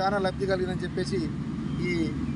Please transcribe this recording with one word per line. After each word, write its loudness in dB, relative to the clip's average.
చాలా 2
లబ్ధి 0
కలిగిందని 0
చెప్పేసి 0
ఈ 2